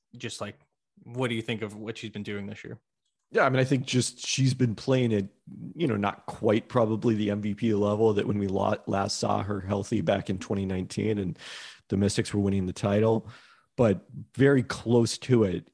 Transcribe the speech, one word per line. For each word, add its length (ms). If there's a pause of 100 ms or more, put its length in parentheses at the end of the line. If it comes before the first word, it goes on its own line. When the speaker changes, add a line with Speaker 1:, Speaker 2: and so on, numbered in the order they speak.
(160)
Speaker 1:
just, 240
like, 180 (460)
what 240
do 60
you 80
think 200
of 120
what 240
she's 120
been 120
doing 240
this 160
year? 160 (540)
Speaker 2:
Yeah, 120
I 40
mean, 120
I 40
think 220
just 380
she's 300
been 220
playing 380
at, 100 (500)
you 140
know, 80
not 300
quite 420
probably 480
the 140
M 100
V 140
P 200
level 380
that 140
when 120
we 80
lo-, 300 (100)
last 320
saw 240
her 180
healthy 400
back 300
in 80
twenty 260
nineteen 540
and 200 (500)
the 80
Mystics 360
were 80
winning 260
the 60
title, 540 (500)
but 300 (300)
very 260
close 560
to 260
it. 300